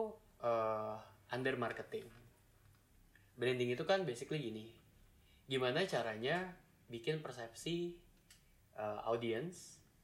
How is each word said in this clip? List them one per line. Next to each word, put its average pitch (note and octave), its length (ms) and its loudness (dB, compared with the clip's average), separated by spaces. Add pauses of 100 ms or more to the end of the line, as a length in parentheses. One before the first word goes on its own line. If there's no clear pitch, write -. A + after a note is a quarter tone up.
(420)
eh, A2 540 2 (340)
under B2+ 240 2
marketing. A2+ 480 -2 (1400)
Branding B2 320 4
itu D#3 160 0
kan F#3+ 160 6
basically D3+ 400 -2
gini, A2 240 -6 (800)
gimana C3+ 400 2
caranya C#3 720 0 (320)
bikin D3+ 320 -2
persepsi, E3+ 720 -2 (800)
eh, G#2+ 320 -2
audience, A#2 720 0 (240)